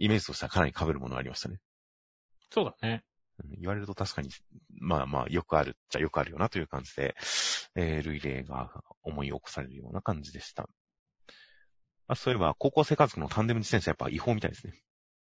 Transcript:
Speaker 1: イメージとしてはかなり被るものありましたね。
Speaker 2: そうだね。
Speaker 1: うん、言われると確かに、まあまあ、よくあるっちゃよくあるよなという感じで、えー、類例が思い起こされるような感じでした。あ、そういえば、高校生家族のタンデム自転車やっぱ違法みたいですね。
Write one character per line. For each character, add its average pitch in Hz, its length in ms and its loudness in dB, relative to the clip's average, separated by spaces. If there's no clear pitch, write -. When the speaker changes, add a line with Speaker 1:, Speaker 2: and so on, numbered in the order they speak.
Speaker 1:
イ 104 80 4
メ 107 80 6
ー - 20 4
ジ - 80 -4
と 78 60 -8
し - 80 -8
て - 40 -6
は - 60 -4
か 95 100 4
な 80 60 8
り 69 100 0
被 - 100 0
る 76 120 2
も 65 100 -6
の 64 80 -6
あ 64 60 -2
り 65 60 -6
ま - 80 -10
し - 40 -8
た - 80 -6
ね。 98 100 -10
Speaker 2:
そ 220 120 2
う - 20 0
だ - 120 -6
ね。 113 180 -2
Speaker 1:
う - 80 -12
ん、 71 140 -12
言 87 80 -6
わ 101 60 0
れ 104 60 -4
る 101 60 -8
と 98 80 -6
確 - 220 -4
か 71 60 -2
に、 67 80 -8
ま 78 220 2
あ 67 40 -2
ま 67 160 0
あ、 - 60 -4
よ 82 140 0
く - 140 2
あ 76 60 6
る 69 80 -2
っ - 20 -6
ち - 80 -4
ゃ 65 40 0
よ 78 100 2
く - 80 -4
あ 69 60 4
る - 80 -8
よ 73 60 -8
な 82 100 2
と - 100 -6
い 85 40 0
う 76 40 -8
感 67 160 -6
じ - 140 -16
で、 69 180 0
え 80 260 2
ー、 76 40 -4
類 76 140 -4
例 67 220 -4
が 65 280 -6
思 73 220 -4
い 69 40 -2
起 71 40 -6
こ 65 140 -6
さ - 160 -6
れ 65 60 -8
る 65 80 -16
よ 64 140 -14
う - 40 -6
な 95 80 -4
感 80 200 0
じ 71 100 -14
で - 80 -12
し - 120 -16
た。 - 160 -8
あ、 123 80 -2
そ - 140 0
う 123 40 4
い - 20 0
え 101 40 2
ば、 80 180 4
高 139 140 4
校 151 120 6
生 - 120 2
家 147 100 8
族 - 140 -2
の 73 80 -2
タ - 140 2
ン 110 40 4
デ 120 80 4
ム 113 60 0
自 101 80 -4
転 101 140 4
車 80 100 2
や - 20 0
っ - 20 -14
ぱ 64 140 -2
違 - 80 -2
法 120 160 2
み 107 60 -2
た - 80 0
い - 20 -8
で - 60 -10
す - 100 -14
ね。 - 160 -14